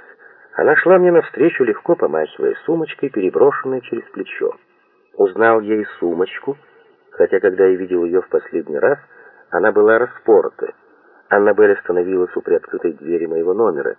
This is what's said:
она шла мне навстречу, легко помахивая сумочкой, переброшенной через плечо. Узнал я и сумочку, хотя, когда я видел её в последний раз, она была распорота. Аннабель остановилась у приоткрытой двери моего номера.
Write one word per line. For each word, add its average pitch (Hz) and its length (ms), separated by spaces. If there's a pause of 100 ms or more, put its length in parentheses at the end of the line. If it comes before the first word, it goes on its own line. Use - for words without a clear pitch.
(560)
она 120 200
шла 180 220
мне 180 140
навстречу, 156 520
легко 117 320
помахивая 76 600 (100)
сумочкой, 156 440
переброшенной 131 720
через - 300
плечо. - 420 (640)
Узнал 107 460
я 107 140
и 107 100 (140)
сумочку, 90 580 (540)
хотя, 92 280
когда 95 260
я 95 100
видел 90 280
её 87 180
в - 80
последний 78 480
раз, 123 220 (520)
она 95 200
была 104 260
распорота. - 760 (560)
Аннабель 101 440
остановилась 90 600
у 85 60
приоткрытой 87 520
двери 80 320
моего 82 280
номера. 78 460